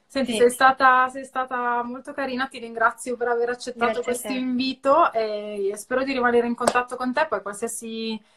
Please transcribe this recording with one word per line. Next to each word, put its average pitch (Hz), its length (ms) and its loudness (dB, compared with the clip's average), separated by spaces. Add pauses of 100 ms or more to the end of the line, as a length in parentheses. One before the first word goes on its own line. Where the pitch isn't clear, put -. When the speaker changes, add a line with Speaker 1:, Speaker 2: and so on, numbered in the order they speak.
Speaker 1:
Senti, 254 260 -2
Speaker 2:
Sì. 220 60 0
Speaker 1:
sei 240 120 8
stata, 262 580 6
sei 269 160 -12
stata 247 600 -4
molto 247 280 -12
carina, 262 360 -4
ti 262 100 -16
ringrazio 233 580 -2
per 240 120 -2
aver 240 220 0
accettato 240 420 -6
Speaker 2:
Grazie 240 80 -6
a 240 40 -6
Speaker 1:
questo 240 240 -4
Speaker 2:
te. 262 60 -4
Speaker 1:
invito 262 760 2
e 208 640 -4
spero 254 260 -2
di 269 100 -2
rimanere 240 360 4
in 240 80 -2
contatto 247 400 0
con 254 160 -4
te, 294 160 2
poi - 140 -4
qualsiasi 226 800 -8 (160)